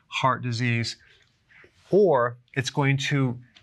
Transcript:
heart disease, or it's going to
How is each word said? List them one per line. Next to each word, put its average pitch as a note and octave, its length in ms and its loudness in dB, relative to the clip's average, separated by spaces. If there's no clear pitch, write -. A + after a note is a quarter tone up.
heart A#2+ 340 -2
disease, A#2 540 -4
or C#3+ 460 4
it's C3 160 -4
going C#3 280 0
to C3+ 400 -2